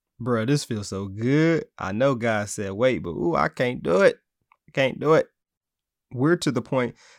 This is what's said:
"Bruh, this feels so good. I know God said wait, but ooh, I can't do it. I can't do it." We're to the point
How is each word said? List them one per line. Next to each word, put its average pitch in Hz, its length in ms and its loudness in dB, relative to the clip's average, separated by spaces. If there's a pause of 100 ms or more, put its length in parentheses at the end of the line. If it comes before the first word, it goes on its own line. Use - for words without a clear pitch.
(200)
"Bruh, 117 280 0
this 147 160 2
feels 104 240 -6
so 98 200 -6
good. 139 580 0 (120)
I 95 140 -6
know 131 240 0
God 107 340 -2
said 98 220 -6
wait, 110 320 0
but 85 80 -6
ooh, 165 240 -2
I 147 120 2
can't 127 360 -4
do 185 180 2
it. - 180 6 (480)
I - 40 -20
can't 135 280 0
do 147 140 4
it." - 160 4 (840)
We're 143 260 2
to 156 140 -2
the 120 120 -2
point 123 320 -2 (240)